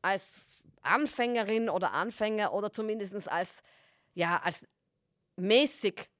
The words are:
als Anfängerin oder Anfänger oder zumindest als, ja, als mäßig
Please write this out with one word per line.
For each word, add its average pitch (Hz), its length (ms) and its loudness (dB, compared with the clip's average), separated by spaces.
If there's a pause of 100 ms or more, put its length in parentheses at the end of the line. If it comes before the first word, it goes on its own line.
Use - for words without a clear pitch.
als 190 400 -2 (400)
Anfängerin 233 880 2
oder 175 220 0
Anfänger 214 640 0
oder 202 180 -2
zumindest 214 580 -6
als, 175 320 -4 (520)
ja, 170 280 0
als - 240 -4 (720)
mäßig 214 720 2 (100)